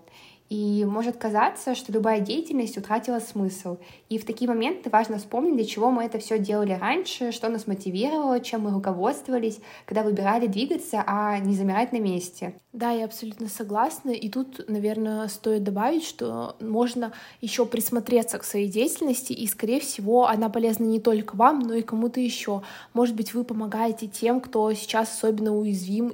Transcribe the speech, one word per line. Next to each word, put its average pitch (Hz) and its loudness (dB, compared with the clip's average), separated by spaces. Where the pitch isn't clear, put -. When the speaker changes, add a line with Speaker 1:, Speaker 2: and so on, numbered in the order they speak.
Speaker 1:
И 208 2
может 233 -2
казаться, 220 0
что - -8
любая 220 2
деятельность 240 -2
утратила 233 -2
смысл. 190 -4
И 226 -2
в 220 -6
такие 233 -2
моменты 247 -2
важно 220 2
вспомнить, 269 0
для 220 2
чего 220 2
мы 233 2
это 226 -2
всё 214 0
делали 208 2
раньше, 240 -2
что 226 -4
нас 226 -4
мотивировало, 247 0
чем 233 -4
мы 208 -2
руководствовались, 208 -2
когда 214 0
выбирали 208 2
двигаться, 214 -2
а 208 0
не 196 0
замирать 196 2
на 240 0
месте. 180 -4
Speaker 2:
Да, 233 -2
я 226 0
абсолютно 220 -8
согласна. 226 -2
И 226 -4
тут, 262 -6
наверное, 214 -2
стоит 214 -2
добавить, 226 0
что 233 -6
можно 233 0
ещё 240 0
присмотреться 226 2
к - -10
своей 202 0
деятельности, 247 0
и, 226 -4
скорее 226 0
всего, 226 4
она 220 2
полезна 226 2
не 220 2
только 214 2
вам, 277 8
но 233 0
и 233 0
кому-то 233 0
ещё. 214 -2
Может 240 4
быть, 214 -4
вы 240 0
помогаете 220 -2
тем, 233 2
кто 220 2
сейчас 220 -2
особенно 214 2
уязвим, 208 0